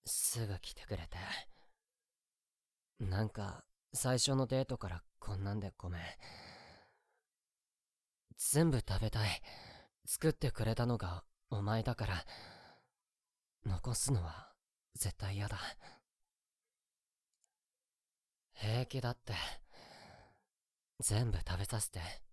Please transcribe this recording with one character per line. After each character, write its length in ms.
す 420
ぐ 120
来 160
て 100
く 120
れ 100
て。 100
な 260
ん 40
か、 360
最 260
初 160
の 120
デ 160
ー 20
ト 140
か 100
ら 160
こ 180
ん 80
な 100
ん 60
で 160
ご 120
め 100
ん。 40
全 340
部 100
食 200
べ 100
た 160
い。 160
作 240
っ 20
て 180
く 140
れ 100
た 120
の 120
が 260
お 120
前 200
だ 120
か 120
ら、 200
残 300
す 180
の 120
は 300
絶 220
対 200
嫌 120
だ。 100
平 320
気 140
だ 100
っ 60
て。 180
全 320
部 60
食 200
べ 60
さ 160
せ 100
て。 100